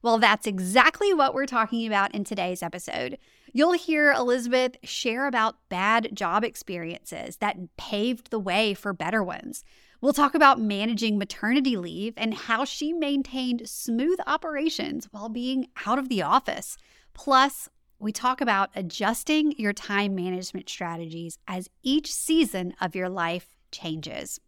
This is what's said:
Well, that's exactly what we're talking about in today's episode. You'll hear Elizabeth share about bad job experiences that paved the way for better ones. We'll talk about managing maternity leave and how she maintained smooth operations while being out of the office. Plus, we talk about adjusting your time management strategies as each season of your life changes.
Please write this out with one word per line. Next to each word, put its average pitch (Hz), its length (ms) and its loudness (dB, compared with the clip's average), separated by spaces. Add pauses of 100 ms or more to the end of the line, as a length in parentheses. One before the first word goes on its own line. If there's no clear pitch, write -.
Well, 226 160 4
that's 214 300 4
exactly 240 640 4
what 285 200 4
we're 269 120 -2
talking 226 420 0
about 202 260 2
in 202 120 -4
today's 185 360 -4
episode. - 560 -8 (360)
You'll 311 180 6
hear 311 400 4
Elizabeth 254 720 2
share 247 440 -2
about 226 280 2 (140)
bad 214 440 2
job 196 300 0
experiences - 960 -8
that 208 180 -2 (220)
paved 226 520 -4
the 226 100 -2
way 202 340 0
for 202 180 -6
better 190 320 -2
ones. - 400 -10 (380)
We'll 269 100 4
talk 285 240 2
about 277 240 8
managing 214 580 0
maternity 240 600 0
leave 175 400 -6
and 220 160 -2
how 226 320 -2
she 302 260 -4
maintained 262 760 -2
smooth 277 580 -2
operations 311 840 -4
while 214 180 -10
being 247 380 -4 (180)
out 247 140 0
of 269 100 -6
the 202 120 0
office. - 560 0 (360)
Plus, 269 560 2 (300)
we 214 120 -4
talk 254 300 0
about 196 340 2
adjusting 240 840 0
your 208 160 0
time 202 400 -2
management 185 560 -6
strategies 165 760 -8
as 185 200 -8 (140)
each 285 320 0
season 208 680 0
of 180 160 -2
your 185 140 -2
life 175 480 -4 (140)
changes. 160 760 -8